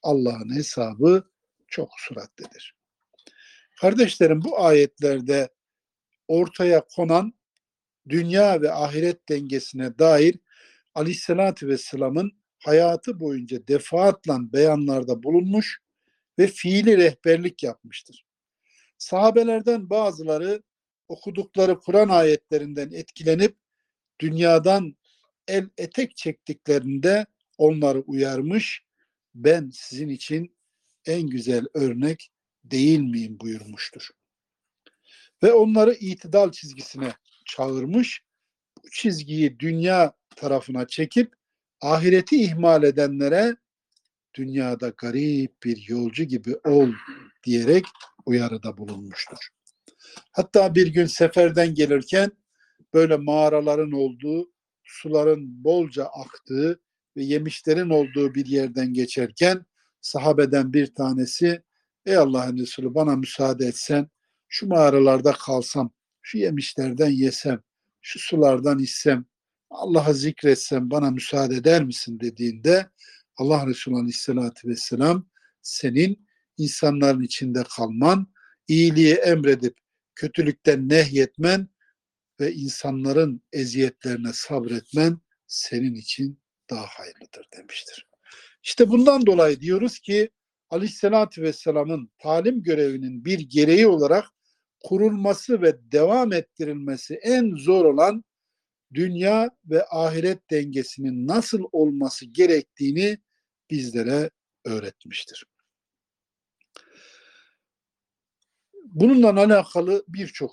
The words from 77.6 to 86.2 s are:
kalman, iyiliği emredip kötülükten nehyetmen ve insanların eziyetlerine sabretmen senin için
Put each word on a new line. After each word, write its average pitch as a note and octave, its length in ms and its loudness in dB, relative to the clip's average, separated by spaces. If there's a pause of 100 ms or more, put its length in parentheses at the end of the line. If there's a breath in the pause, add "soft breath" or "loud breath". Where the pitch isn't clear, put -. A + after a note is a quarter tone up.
kalman, B2+ 680 -2 (340 soft breath)
iyiliği D#3+ 460 4
emredip C#3 640 2 (380)
kötülükten D3 720 -2
nehyetmen D3+ 800 0 (720)
ve D3+ 140 -4
insanların C#3 880 -2 (120)
eziyetlerine B2 800 -4
sabretmen C#3+ 880 -4 (260)
senin B2 480 -6
için C#3 440 -10 (300)